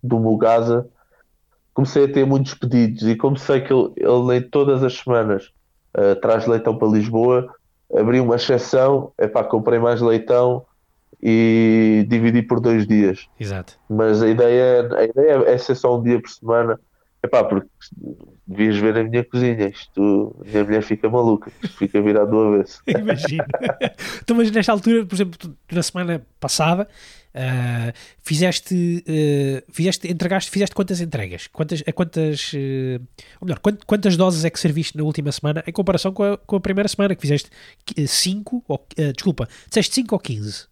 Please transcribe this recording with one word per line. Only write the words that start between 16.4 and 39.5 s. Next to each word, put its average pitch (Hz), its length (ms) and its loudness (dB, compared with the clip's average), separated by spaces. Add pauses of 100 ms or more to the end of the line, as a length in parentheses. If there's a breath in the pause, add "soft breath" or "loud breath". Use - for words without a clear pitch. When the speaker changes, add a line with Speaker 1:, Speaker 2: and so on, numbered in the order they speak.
Speaker 1:
epá, 123 200 2
porque - 240 -2 (800)
devias 104 300 0
ver 107 200 2
a 113 60 0
minha 117 200 -2
cozinha, 117 460 -2
isto, 101 720 0
a 101 80 -20
minha 104 140 0
mulher 107 180 0
fica 110 260 -4
maluca, 113 440 0 (100)
isto - 160 -10
fica 101 240 0
virado 104 300 2
do 107 80 2
avesso. 104 460 2
Speaker 2:
<laughs> - 40 -6
Imagino. 139 560 -2 (800 loud breath)
Então, 233 120 0
mas 233 140 4
nesta 214 220 0
altura, 226 340 2
por 175 80 -10
exemplo, 180 240 -4
tu, 156 180 -16 (120)
tu 160 80 -8
na 170 80 0
semana 170 420 -6 (140)
passada, 170 480 0 (520 loud breath)
ah, 123 540 -4 (300 loud breath)
fizeste, 175 840 -2
eh, 143 640 -2
fizeste, 180 380 -4
entregaste, 180 400 -4
fizeste 196 260 -2
quantas 185 260 -4
entregas? 104 460 -8
Quantas, 156 380 -6
a 160 80 -6
quantas, 160 640 -4
eh, 131 440 -4 (400 loud breath)
ou 185 60 -14
melhor, 175 140 -6
quant-, 208 260 -2
quantas 202 320 0
doses 175 260 2
é 165 60 0
que - 100 -10
serviste 156 380 -4
na 151 60 -4
última 147 280 -4
semana 151 360 -4
em - 40 -12
comparação 190 420 -2
com 202 100 -2
a, 202 140 0
com - 180 -8
a 190 60 0
primeira 202 280 -2
semana, 202 260 -2
que - 60 -16
fizeste 143 280 -2 (360 loud breath)
qui-, - 180 -6
eh, 135 40 -2
cinco 208 600 -4
ou, 139 160 -6 (140)
eh, 147 160 -2
desculpa, 131 340 -4 (220 loud breath)